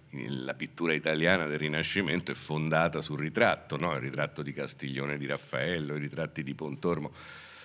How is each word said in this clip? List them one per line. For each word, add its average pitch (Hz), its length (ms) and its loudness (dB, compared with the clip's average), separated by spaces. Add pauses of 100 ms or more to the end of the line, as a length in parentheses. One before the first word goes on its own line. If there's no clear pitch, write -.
(120)
il, 65 320 -4
la 65 100 -2
pittura - 400 0
italiana 78 520 4
del 76 140 0
Rinascimento 78 720 0
è 67 40 -4
fondata 78 680 2
sul 76 180 -4
ritratto, 80 580 2
no? 82 160 0
Il 67 80 -2
ritratto 69 400 -2
di 69 120 -4
Castiglione 69 640 -4
di 71 80 -4
Raffaello, 71 680 -2
i 76 40 -2
ritratti 78 440 -4
di 69 100 -4
Pontormo. 73 580 0 (540)